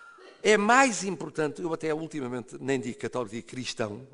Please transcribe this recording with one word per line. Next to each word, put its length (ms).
É 120
mais 460
importante, 580
eu 120
até 200
ultimamente 680
nem 180
digo 220
católico, 340
digo 140
cristão, 640